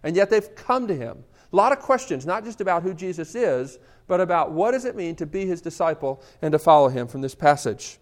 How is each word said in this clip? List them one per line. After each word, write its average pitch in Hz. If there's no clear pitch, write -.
And 175
yet 196
they've 208
come 247
to 175
him. -
A 180
lot 226
of 269
questions, 190
not 208
just 226
about 180
who 185
Jesus 170
is, 143
but 185
about 170
what 202
does 254
it 247
mean 170
to 160
be 190
his 175
disciple 151
and 156
to 156
follow 147
him 123
from 135
this 135
passage. -